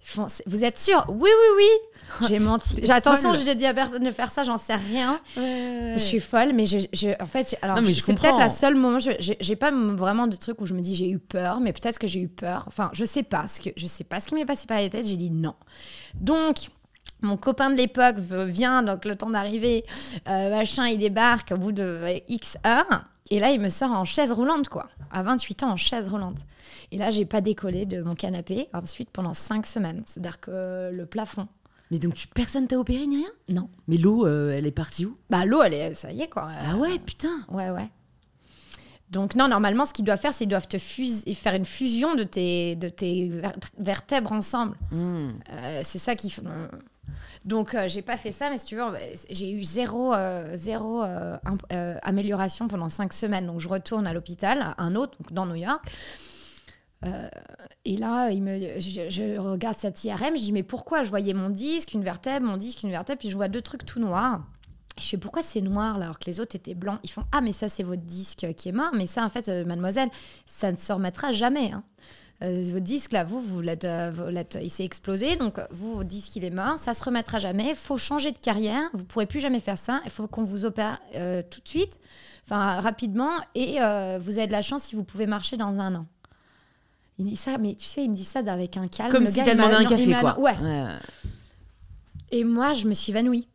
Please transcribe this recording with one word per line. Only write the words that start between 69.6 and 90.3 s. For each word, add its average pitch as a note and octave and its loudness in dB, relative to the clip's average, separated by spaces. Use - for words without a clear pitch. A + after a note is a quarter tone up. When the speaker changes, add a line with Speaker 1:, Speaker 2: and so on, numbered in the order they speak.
Speaker 1:
mademoiselle, F#3 0
ça - -2
ne F3+ -2
se - -2
remettra G3 -2
jamais, A#3+ 2
hein. G3+ -10
Euh, F3+ -2
votre F#3 -2
disque, A#3 -4
là, F#3 2
vous, G3 -6
vous F#3+ -4
l'êtes, E3 -4
euh, E3+ -4
vous E3+ -8
l'êtes, F3 -6
il F3 -6
s'est F#3 -4
explosé. G3 -2
Donc, A#3 -2
vous, G3+ -10
votre F#3+ -6
disque, G3 -10
il F3+ -6
est F3+ -4
mort. G3 -2
Ça B3+ -4
se - -4
remettra A#3 -2
jamais. G3 0
Faut - -4
changer C#4+ -2
de - -10
carrière. A3 0
Vous F#3 -6
pourrez G#3 -2
plus D4 -4
jamais B3+ 0
faire G3 -4
ça. B3+ -2
Il - -10
faut G#3+ -6
qu'on A3 -4
vous G3+ -4
opère, A3 -2
euh, F3 -2
tout - -18
de - -14
suite, F#4+ -2
enfin, G3 0
rapidement. A3+ 0
Et, C4 0
euh, G3 0
vous G3+ -4
avez A3 0
de G3 -2
la G#3 0
chance C#4 -4
si - -8
vous G#3+ -4
pouvez G#3 -4
marcher G#3 -2
dans G3+ -2
un F#3+ -2
an. » E3 -6
Il F#3+ -2
dit G#3 -4
ça, C4 -2
mais G#3 0
tu - -14
sais, - -4
il B3+ 2
me G#3 0
dit F#3+ -6
ça - -2
avec F3+ -2
un F#3 -4
calme. A3 -2
Speaker 2:
Comme B3+ 8
Speaker 1:
Le G#3 4
Speaker 2:
si F#3+ 2
Speaker 1:
gars, A3+ 4
Speaker 2:
t'as A#3 8
Speaker 1:
il A3+ 8
m'a, A3 8
Speaker 2:
demandé A3 10
un A#3+ 4
Speaker 1:
non, A#3 8
il B3 6
Speaker 2:
café, F3+ 8
Speaker 1:
m'a, A#3+ 6